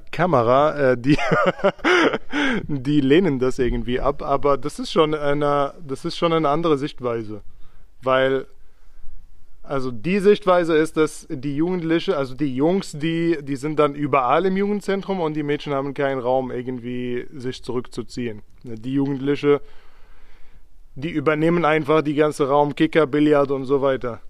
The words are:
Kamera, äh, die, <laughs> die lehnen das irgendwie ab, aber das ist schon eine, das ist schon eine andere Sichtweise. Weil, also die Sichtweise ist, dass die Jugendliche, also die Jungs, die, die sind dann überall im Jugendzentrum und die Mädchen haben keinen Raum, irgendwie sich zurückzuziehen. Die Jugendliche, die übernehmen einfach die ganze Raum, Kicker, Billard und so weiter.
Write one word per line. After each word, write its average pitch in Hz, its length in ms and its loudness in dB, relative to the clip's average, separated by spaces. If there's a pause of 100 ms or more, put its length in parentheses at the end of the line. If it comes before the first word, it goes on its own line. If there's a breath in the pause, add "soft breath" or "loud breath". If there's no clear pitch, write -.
(100)
Kamera, 143 800 4
äh, 123 60 2
die, 135 180 4 (720)
<laughs> 285 800 0
die 143 320 0
lehnen 143 380 4
das 127 200 0
irgendwie 120 420 0
ab, 143 220 -2
aber 139 360 2
das 139 200 -6
ist 131 140 -6
schon 156 220 2
eine, 143 580 0 (140)
das 135 180 -8
ist - 120 -6
schon 170 160 0
eine 160 160 2
andere 156 300 2
Sichtweise. 117 640 -6 (600)
Weil, 131 440 2 (1160)
also 131 280 -2
die 123 280 -2
Sichtweise 180 580 4
ist, 151 200 2
dass 156 340 0
die 139 260 -6
Jugendliche, 165 600 0
also 131 180 -4
die 139 200 -2
Jungs, 170 380 2
die, 165 480 0
die 143 160 -6
sind 147 220 -4
dann 147 160 4
überall 143 500 2
im 190 120 0
Jugendzentrum 196 640 -2
und 156 140 -2
die 151 100 -4
Mädchen 147 280 -2
haben 139 220 -2
keinen 135 260 0
Raum, 127 300 0
irgendwie 123 840 -6
sich 127 300 -8
zurückzuziehen. 120 800 -6 (220)
Die 113 300 -8
Jugendliche, 139 680 2 (1400 soft breath)
die 147 140 -6
übernehmen 156 540 2
einfach 156 380 2
die 147 140 -2
ganze 151 320 2
Raum, 147 260 4
Kicker, 160 320 2
Billard 143 460 4
und 135 120 -2
so 139 160 2
weiter. 127 500 -2